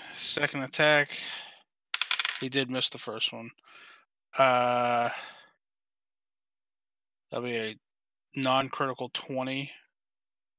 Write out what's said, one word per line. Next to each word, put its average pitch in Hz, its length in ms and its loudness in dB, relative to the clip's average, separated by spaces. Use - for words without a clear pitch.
Second 147 500 2
attack. 147 540 4
He 135 100 -4
did 131 200 0
miss 127 200 0
the - 80 -8
first 110 340 -4
one. 113 180 -12
Uh, 123 720 4
that'll 120 140 -4
be 120 100 -4
a 110 200 -4
non-critical 131 760 0
twenty 131 580 -4